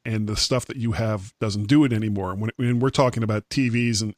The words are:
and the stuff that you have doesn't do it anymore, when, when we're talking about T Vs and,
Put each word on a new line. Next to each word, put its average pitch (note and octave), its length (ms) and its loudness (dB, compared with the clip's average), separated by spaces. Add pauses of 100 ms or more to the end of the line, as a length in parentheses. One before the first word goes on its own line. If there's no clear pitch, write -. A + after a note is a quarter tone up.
and G#2+ 240 -2
the G#2 80 -2
stuff B2 300 0
that - 100 -10
you A#2 160 -2
have G#2+ 480 -2
doesn't G#2 260 -2
do D3 180 6
it B2+ 80 2
anymore, G2+ 420 -2
when, G#2+ 220 -4
when A#2+ 240 0
we're C3 100 2
talking B2 320 2
about G#2+ 260 -2
T C3 200 0
Vs A#2 340 0
and, G#2+ 160 -6